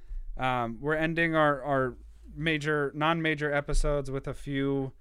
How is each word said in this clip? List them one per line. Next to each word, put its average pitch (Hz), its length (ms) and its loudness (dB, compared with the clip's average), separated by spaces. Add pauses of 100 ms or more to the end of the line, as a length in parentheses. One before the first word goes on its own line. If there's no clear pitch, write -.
(360)
Um, 123 440 0
we're 151 140 0
ending 160 400 2
our, 147 280 4
our 131 340 0 (400)
major, 147 580 0
non-major 156 580 0
episodes 143 580 2
with 135 160 -6
a 139 80 -4
few 139 680 -2